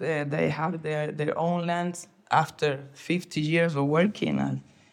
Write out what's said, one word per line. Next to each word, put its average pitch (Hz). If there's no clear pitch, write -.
uh, 151
they 156
have 160
their, 151
their 151
own 170
lands 175
after 143
fifty -
years 160
of 139
working 156
on, 135